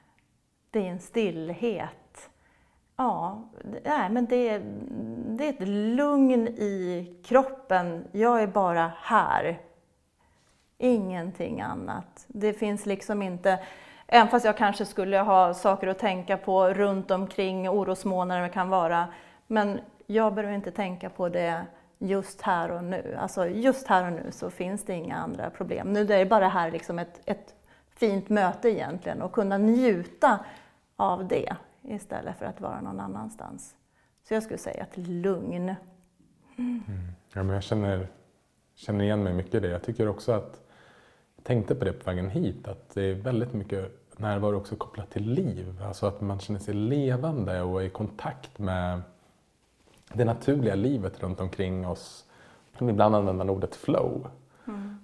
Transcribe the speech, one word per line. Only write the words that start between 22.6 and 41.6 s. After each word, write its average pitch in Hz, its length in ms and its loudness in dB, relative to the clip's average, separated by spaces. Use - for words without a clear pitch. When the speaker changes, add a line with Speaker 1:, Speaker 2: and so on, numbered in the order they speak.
Speaker 1:
och 175 140 -6
nu. 180 360 -6
Alltså, - 260 -2
just 226 400 2
här 185 200 4
och 175 60 -4
nu 165 180 -6
så - 200 -8
finns 185 340 -6
det - 100 -6
inga 170 220 -8
andra 160 340 -6
problem. - 420 -4
Nu 208 80 2
är 214 40 4
det 196 220 6
bara 196 220 6
här 175 220 0
liksom 165 280 -6
ett, 175 260 -10
ett - 300 -8
fint 196 380 0
möte 208 400 2
egentligen 170 540 -2
och 180 100 -6
kunna 196 260 2
njuta 220 800 4
av 190 320 0
det - 280 0
istället - 560 -10
för - 80 -8
att 196 140 -10
vara - 200 -8
någon 196 200 -8
annanstans. 202 760 -12
Så 214 60 -2
jag 220 80 0
skulle 220 160 -10
säga - 240 -8
att - 140 -12
lugn. 180 800 -4
Speaker 2:
Mm. 240 240 -4
Ja, 98 100 -4
men 95 120 0
jag 98 80 -2
känner, 98 460 0
känner 101 300 0
igen 104 180 2
mig 92 100 0
mycket 90 220 -2
i 113 60 2
det. 98 80 -2
Jag 87 140 -4
tycker 113 260 0
också - 240 -2
att, 92 280 -4
jag - 80 -20
tänkte 120 300 0